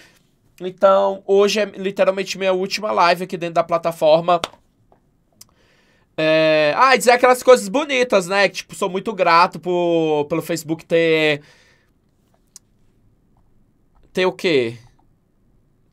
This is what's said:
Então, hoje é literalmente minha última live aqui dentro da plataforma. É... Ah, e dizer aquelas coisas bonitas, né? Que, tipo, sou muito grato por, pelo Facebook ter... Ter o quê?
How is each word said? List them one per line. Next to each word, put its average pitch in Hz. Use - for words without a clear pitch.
Então, 196
hoje 202
é 208
literalmente 190
minha 190
última 196
live 180
aqui 180
dentro 170
da 170
plataforma. 170
É... 156
Ah, 262
e 247
dizer 240
aquelas 247
coisas 247
bonitas, 247
né? 196
Que, 190
tipo, -
sou 196
muito 190
grato 180
por, 165
pelo 160
Facebook 160
ter... 160
Ter 185
o 180
quê? 131